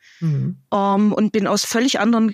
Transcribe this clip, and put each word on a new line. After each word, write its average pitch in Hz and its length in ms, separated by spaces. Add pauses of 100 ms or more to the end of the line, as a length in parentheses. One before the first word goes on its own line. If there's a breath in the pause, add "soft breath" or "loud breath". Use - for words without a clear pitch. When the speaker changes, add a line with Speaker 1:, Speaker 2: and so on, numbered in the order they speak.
(200 loud breath)
Speaker 1:
Mhm. 147 440 (100)
Speaker 2:
Ähm, 196 400
und 214 180
bin 202 140
aus 208 200
völlig 247 340
anderen 220 340